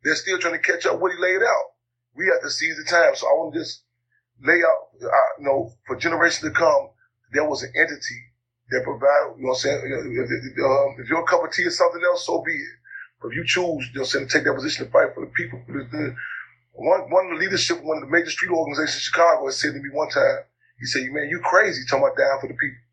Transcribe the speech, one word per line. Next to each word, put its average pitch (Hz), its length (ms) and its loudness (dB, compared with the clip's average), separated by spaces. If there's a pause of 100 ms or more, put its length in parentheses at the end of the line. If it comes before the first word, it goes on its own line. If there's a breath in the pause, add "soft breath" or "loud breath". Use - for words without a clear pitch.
they're 156 100 2
still 190 240 -4
trying 170 140 -2
to 170 80 -6
catch 175 240 -2
up 170 160 0
what 180 120 2
he 170 60 -10
laid 185 240 2
out. - 300 0 (420)
We 180 120 -4
have - 160 2
to 147 80 -6
seize 160 260 -4
the 156 80 -12
time. 165 320 4
So - 100 -4
I - 60 4
wanna 156 260 0
just - 240 -10 (580)
lay 170 220 4
out, - 300 2 (100)
uh, - 60 -4 (320)
you 143 60 -6
know, 135 260 0 (140)
for 127 100 -4
generations 165 480 0
to 151 60 -2
come, 151 400 2 (420)
there 147 160 0
was 147 140 -4
an - 120 -12
entity 147 460 -2 (500)
that 127 140 -2
provided, 139 540 2
you 127 40 -10
know 131 60 -2
what 127 160 -2
I'm 139 160 -2
saying? - 20 -
If, 123 480 -6
if, - 340 -4
um, 139 360 6
if - 80 -10
your 165 160 2
cup 170 180 4
of 160 100 -4
tea - 120 0
is 175 120 0
something 170 280 4
else, 175 220 2
so - 180 -2
be - 80 -4
it. 147 260 -10 (420 loud breath)
But 120 80 -10
if 117 60 -8
you 170 120 -4
choose, 180 180 -2
you 170 80 -2
know 147 80 -6 (140)
what 135 60 -6
I'm 131 40 -2
saying, 135 240 -4
to - 40 -4
take 156 120 2
that - 100 2
position - 320 -6
to - 60 -18
fight - 220 4
for - 100 -8
the - 80 -16
people, - 340 -6
the, 131 240 -10
the, 147 240 -6 (600 loud breath)
one, 185 360 0
one 185 160 4
of 165 120 -8
the 180 60 0
leadership, 185 380 -2
one 156 140 -2
of 143 80 -8
the 131 60 -10
major 170 200 2
street 180 200 -4
organizations 156 460 -2
in - 40 -8
Chicago 165 460 4
has 135 120 -4
said 147 140 -2
to 139 80 -10
me 139 100 -10
one 147 200 -4
time, 135 340 2 (340)
he 117 80 -12
said, 131 240 -2
"Man, 147 200 -6
you 175 100 -6
crazy 185 480 2
talking - 160 2
about - 140 0
dying 135 220 2
for - 80 -8
the - 60 -10
people." - 280 -6 (100)